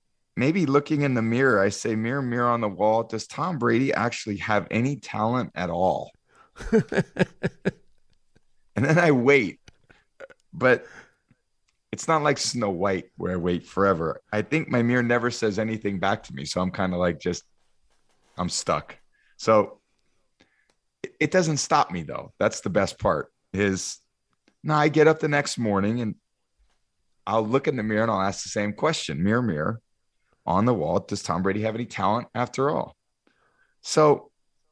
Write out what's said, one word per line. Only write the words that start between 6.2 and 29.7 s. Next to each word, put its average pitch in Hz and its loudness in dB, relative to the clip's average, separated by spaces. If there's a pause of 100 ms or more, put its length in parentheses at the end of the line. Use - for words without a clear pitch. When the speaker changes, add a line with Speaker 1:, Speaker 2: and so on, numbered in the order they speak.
Speaker 2:
<laughs> - -14 (2000)
Speaker 1:
And 104 0
then 156 4
I 170 6
wait. 123 4 (920)
But 127 2 (1080)
it's - -6
not 160 2
like 147 2
Snow 117 -2
White 95 -2 (100)
where 90 -4
I 92 -2
wait 87 -2
forever. 87 0 (100)
I 107 -2
think 160 -2
my 123 2
mirror 123 2
never 120 0
says 110 -2
anything 110 -4
back 98 0
to - -16
me. 67 -10
So - -4
I'm 92 0
kinda 92 -2
like, 87 0
just, - -6 (920)
I'm 90 -4
stuck. - -4 (400)
So 107 2 (1200)
it, - -14
it 151 -2
doesn't 160 2
stop - 0
me, 87 -6
though. 65 -12
That's 107 0
the - -6
best 98 0
part 90 -2 (220)
is, 98 -2 (640)
now 151 0
I 151 4
get 151 6
up 160 4
the 156 -2
next 143 -2
morning 107 0
and 113 -4 (1080)
I'll 110 2
look 127 0
in 143 0
the 123 -2
mirror 107 0
and 113 2
I'll 98 0
ask 98 -2
the - -12
same 104 -2
question. 95 -2
"Mirror, 107 2
mirror 98 -2 (640)